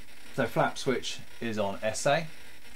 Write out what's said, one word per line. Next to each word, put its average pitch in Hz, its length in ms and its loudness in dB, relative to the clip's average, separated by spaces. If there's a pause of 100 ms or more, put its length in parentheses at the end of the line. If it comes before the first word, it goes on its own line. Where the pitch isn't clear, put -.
(360)
so 127 100 4
flap 139 320 2
switch - 400 0 (240)
is 113 160 0
on 98 240 2
S 110 240 0
A. 147 140 6 (560)